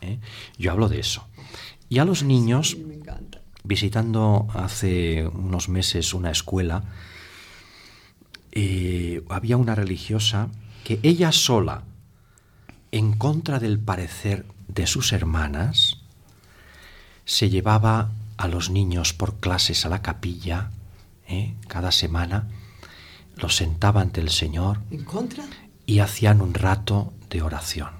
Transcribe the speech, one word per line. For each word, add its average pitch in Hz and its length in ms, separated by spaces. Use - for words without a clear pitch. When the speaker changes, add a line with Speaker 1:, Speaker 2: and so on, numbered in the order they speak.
Speaker 1:
¿Eh? 107 180
Yo 87 140
hablo 107 180
de 71 100
eso. - 280
Y 120 100
a 151 60
los 180 140
Speaker 2:
Sí, 143 60
Speaker 1:
niños, 127 520
Speaker 2:
me 156 180
encanta. - 460
Speaker 1:
visitando 107 880
hace 87 760
unos 90 420
meses 90 440
una 90 180
escuela, 90 520
eh, 90 760
había 110 280
una 113 180
religiosa 107 760
que 113 200
ella 165 280
sola, 95 520
en 107 220
contra 143 460
del 107 200
parecer 101 680
de 92 200
sus - 260
hermanas, 80 840
se - 240
llevaba 110 640
a 90 100
los 85 220
niños 92 440
por - 260
clases 90 460
a 87 40
la 95 120
capilla, 87 720
¿eh? 104 280
Cada 87 240
semana 87 560
los - 220
sentaba 98 440
ante 92 200
el 80 80
Señor 85 500
Speaker 2:
¿En 151 120
contra? 240 400
Speaker 1:
y 104 140
hacían 104 420
un 90 120
rato 101 600
de 85 120
oración. 76 480